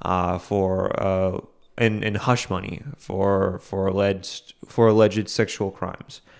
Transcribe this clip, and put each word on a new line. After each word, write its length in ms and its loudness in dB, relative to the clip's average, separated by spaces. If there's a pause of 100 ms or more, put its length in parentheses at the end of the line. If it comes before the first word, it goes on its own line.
uh, 360 0
for, 640 0
uh, 380 0 (380)
and, 260 0
and 140 -2
hush 320 -2
money 320 -8 (160)
for, 640 0
for 280 -4
alleged, 680 -2 (120)
for 220 4
alleged 420 4
sexual 420 -2
crimes. 480 -12 (200)